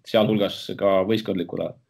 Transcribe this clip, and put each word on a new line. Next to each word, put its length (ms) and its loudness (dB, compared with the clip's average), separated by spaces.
sealhulgas 560 2
ka 260 2
võistkondlikud 600 -2
alad. 140 -10